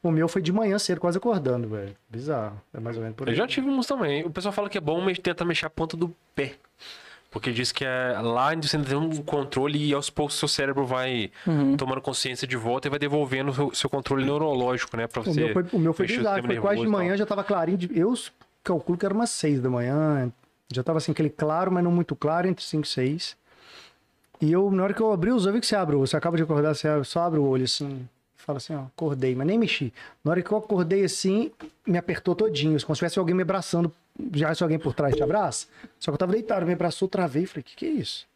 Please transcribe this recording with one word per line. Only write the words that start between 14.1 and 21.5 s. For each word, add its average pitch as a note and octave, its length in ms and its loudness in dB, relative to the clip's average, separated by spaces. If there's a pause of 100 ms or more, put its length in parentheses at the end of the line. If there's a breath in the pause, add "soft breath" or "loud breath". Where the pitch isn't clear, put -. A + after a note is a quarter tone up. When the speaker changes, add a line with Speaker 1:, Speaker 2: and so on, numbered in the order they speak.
Speaker 2:
neurológico, C3 720 0
né? A#2 120 -2
Pra B2 120 -4
Speaker 1:
O A2 40 -6
Speaker 2:
você D#3 200 2
Speaker 1:
meu A2 80 0
foi, F3+ 200 2
o A3+ 80 2
meu E3 120 4
foi F#3 120 0
Speaker 2:
mexer F3+ 100 -2
o B3 60 0
Speaker 1:
bizarro, G#3 160 2
Speaker 2:
sistema A#3+ 180 0
Speaker 1:
foi - 80 -2
quase G3+ 140 2
de A#3 60 0
Speaker 2:
nervoso A3+ 60 2
e - 40 4
tal. F#3+ 120 2
Speaker 1:
manhã, F#3 120 0
já G3+ 100 0
tava G3+ 160 -2
clarinho. F#3 360 0
De... F3 200 -2
Eu F#3+ 140 4
s-, - 180 -6 (320)
calculo F3 340 0
que F3 80 -2
era G3 80 0
umas A3+ 180 2
seis D3 300 2
da B2+ 80 0
manhã. C3 640 2 (420)
Já B2 120 -2
tava D#3+ 140 0
assim, D#3 120 -2
aquele D3+ 200 2
claro, E3 420 0